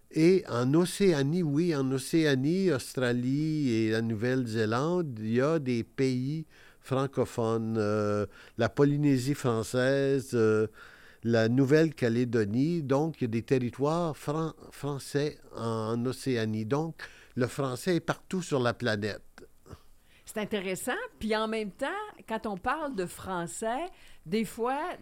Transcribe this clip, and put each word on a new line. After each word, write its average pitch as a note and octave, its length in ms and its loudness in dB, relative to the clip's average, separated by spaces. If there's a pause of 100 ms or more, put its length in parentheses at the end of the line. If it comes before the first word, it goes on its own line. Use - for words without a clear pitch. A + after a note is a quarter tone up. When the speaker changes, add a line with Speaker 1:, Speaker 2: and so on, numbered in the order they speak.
(100)
Speaker 1:
Et F3 380 4
en B2+ 260 2
Océanie, F3 680 2
oui, D#3 320 2
en C3+ 160 0
Océanie, D#3 800 2
Australie C3 1000 0
et A2 220 2
la A2+ 100 0
Nouvelle-Zélande, A#2+ 1200 0
il A2 140 -2
y B2 60 4
a D#3 200 2
des B2 240 -2
pays C3 600 -2 (360)
francophones, A2+ 1000 0
euh, G#2 480 0 (320)
la A2+ 100 2
Polynésie C#3+ 680 2
française, C3 1000 0
euh, A2 320 4 (560)
la A2+ 260 4
Nouvelle-Calédonie. B2+ 1300 2
Donc, C#3+ 380 0
il - 40 -2
y - 20 0
a - 20 0
des A2+ 140 -2
territoires C#3+ 720 0
fran-, D#3 380 -4 (180)
français C#3+ 640 -4 (160)
en A2+ 500 -2
Océanie. A2+ 600 -2
Donc, D#3 360 -2 (360)
le B2 100 0
français C#3 500 -2
est D#3+ 40 2
partout E3+ 420 -4
sur D3 160 -2
la A#2+ 160 2
planète. G#2+ 480 -2 (1000)
Speaker 2:
C'est - 160 -8
intéressant. G3 520 -4 (280)
Puis G#3+ 160 0
en A3 100 0
même A3 240 -4
temps, C4+ 160 -6 (420)
quand A3 180 -6
on G#3 100 -6
parle C#4 400 -4
de F#3 100 -2
français, F#3+ 800 -6 (400)
des G#3 220 -2
fois, B3 320 -4 (240)